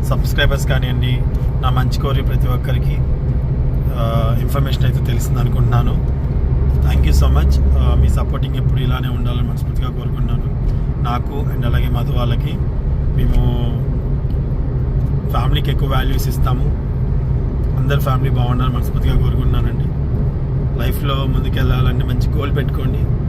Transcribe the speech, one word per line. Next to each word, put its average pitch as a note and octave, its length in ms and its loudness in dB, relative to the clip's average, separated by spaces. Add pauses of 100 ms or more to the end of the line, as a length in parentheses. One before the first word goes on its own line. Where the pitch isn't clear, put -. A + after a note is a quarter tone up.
సబ్స్క్రైబర్స్ C3+ 580 2
కానివ్వండి, B2 520 0 (440)
నా B2+ 80 0
మంచి B2 300 0
కోరి C3 220 0
ప్రతి B2 260 2
ఒక్కరికి, - 480 0 (960)
ఆ, A#2 460 0
ఇన్ఫర్మేషన్ B2+ 440 0
అయితే - 200 2
తెలిసింది - 360 0
అనుకుంటున్నాను. - 520 2 (920)
Thank - 220 4
you C#3 120 4
so C3+ 160 4
much. - 260 4 (160)
ఆ, B2 160 2
మీ B2+ 140 4
సపోర్టింగ్ C3+ 480 -2
ఎప్పుడు - 240 0
ఇలానే B2 280 0
ఉండాలని A#2+ 400 -2
మనస్ఫూర్తిగా - 400 -2
కోరుకుంటున్నాను. - 560 -2 (580)
నాకు - 520 -2
and - 120 -2
అలాగే B2 220 2
మధు C#3 240 0
వాళ్ళకి. A#2+ 400 0 (640)
మేము - 220 2 (1900)
ఫ్యామిలీకి C#3 400 0
ఎక్కువ - 220 0
వాల్యూస్ C3+ 360 0
ఇస్తాము. - 360 0 (1120)
అందరు C#3 220 0
ఫ్యామిలీ B2+ 300 0
బాగుండాలని B2 440 0
మనస్ఫూర్తిగా - 400 0
కోరుకుంటున్నానండి. - 680 0 (960)
లైఫ్లో - 340 -2
ముందుకెళ్ళాలంటే B2+ 880 0
మంచి B2 340 0
గోల్ C#3 180 -2
పెట్టుకోండి, C3+ 420 -2 (300)